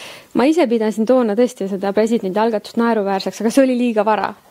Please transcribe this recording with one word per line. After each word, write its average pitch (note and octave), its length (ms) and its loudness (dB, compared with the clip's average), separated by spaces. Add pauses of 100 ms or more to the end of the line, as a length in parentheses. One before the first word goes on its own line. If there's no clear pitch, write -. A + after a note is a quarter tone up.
(300)
ma A#3+ 160 0
ise D#4+ 200 2
pidasin A3 400 0
toona A#3+ 300 2
tõesti A#3+ 320 0
seda G3 240 -4
presidendi G#3+ 480 0
algatust A3 400 -2
naeruväärseks, G3 600 -2
aga A3 100 0
see C4+ 140 4
oli B3+ 100 0
liiga A#3 300 0
vara. G#3 240 0 (220)